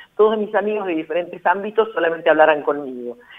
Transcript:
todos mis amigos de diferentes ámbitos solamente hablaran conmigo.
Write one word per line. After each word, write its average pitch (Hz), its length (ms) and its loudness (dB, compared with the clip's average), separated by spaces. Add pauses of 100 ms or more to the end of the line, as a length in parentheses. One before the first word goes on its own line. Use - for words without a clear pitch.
(160)
todos 214 220 4
mis 214 160 -4
amigos 208 320 -2
de 180 80 -4
diferentes 160 540 -6
ámbitos 214 480 0
solamente 165 340 0
hablaran 156 320 4
conmigo. 131 560 -6 (220)